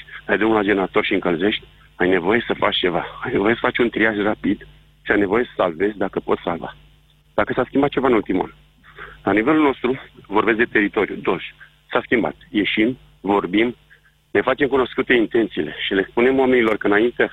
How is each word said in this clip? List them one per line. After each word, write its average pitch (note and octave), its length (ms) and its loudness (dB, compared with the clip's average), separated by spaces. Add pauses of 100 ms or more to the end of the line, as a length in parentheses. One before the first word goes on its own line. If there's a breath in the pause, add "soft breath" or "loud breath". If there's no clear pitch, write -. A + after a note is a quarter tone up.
(260 loud breath)
ai G#2 120 0
de F#2+ 60 2
un A2 100 4
la G#2+ 80 4
generator G2 440 0
și - 80 0
încălzești, F2+ 500 0 (320 soft breath)
ai F2+ 140 2
nevoie F#2+ 380 2
să G2 100 -2
faci G2+ 200 0
ceva. F2 280 -2 (180)
Ai - 80 -6
nevoie G2+ 220 2
să A2+ 80 -4
faci B2 160 -2
un B2 120 2
triaj G#2 280 0
rapid G2+ 500 -2 (340)
și - 100 -4
ai G#2+ 80 4
nevoie G2+ 240 2
să A#2+ 120 -6
salvezi G2 420 0
dacă F#2+ 220 -4
poți - 240 -4
salva. E2+ 320 -6 (580)
Dacă G#2+ 220 -2
s-a C3 120 0
schimbat C#3 220 0
ceva C3+ 180 0
în B2+ 60 4
ultimul F#2 300 0
an. - 100 -10 (720 loud breath)
La G2 80 0
nivelul C3+ 320 2
nostru, C3 360 0 (280)
vorbesc G#2+ 300 2
de A#2 140 2
teritoriu, G2+ 440 0
Dolj, F2+ 280 -4 (480 loud breath)
s-a B2 140 0
schimbat. G2 300 -2 (140)
Ieșim, G#2+ 480 0 (240)
vorbim, G2+ 540 0 (560 soft breath)
ne G2+ 100 2
facem C3 260 0
cunoscute B2+ 460 0
intențiile G#2 640 0 (100)
și - 80 -4
le G2 160 0
spunem C3 300 0
oamenilor B2 380 2
că - 100 -4
înainte G#2+ 460 2